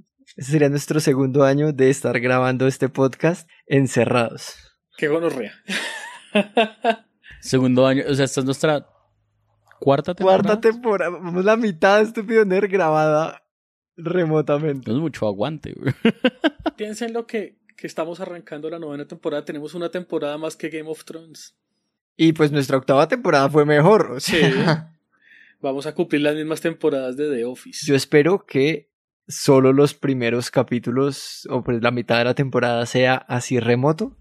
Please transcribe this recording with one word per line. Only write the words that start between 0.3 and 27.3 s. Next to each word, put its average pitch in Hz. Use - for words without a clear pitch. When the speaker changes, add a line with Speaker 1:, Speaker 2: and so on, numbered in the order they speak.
Speaker 1:
ese 131
sería 147
nuestro 147
segundo 135
año 143
de 131
estar 123
grabando 127
este 131
podcast 135
encerrados. 123
Speaker 2:
Qué 156
gonorrea. 143
<laughs> 220
Speaker 3:
Segundo 127
año, 131
o 143
sea, 135
esta 131
es 131
nuestra 143
cuarta 143
temporada. 190
Speaker 1:
Cuarta 214
temporada, 220
vamos 175
la 214
mitad 202
de 214
Estúpido 220
Nerd 196
grabada 156
remotamente. 156
Speaker 3:
No 113
es 151
mucho 143
aguante, 120
güey. -
<laughs> -
Speaker 2:
Piensen 214
lo 233
que, 190
que -
estamos 165
arrancando 170
la 165
novena 147
temporada, 151
tenemos 151
una 175
temporada 151
más 156
que 165
Game 156
of 156
Thrones. 160
Speaker 1:
Y 160
pues 156
nuestra 139
octava 135
temporada 175
fue 147
mejor, 151
o 123
sea. 151
Speaker 2:
Sí. 147
Vamos 139
a 151
cumplir 165
las 147
mismas 156
temporadas 143
de 147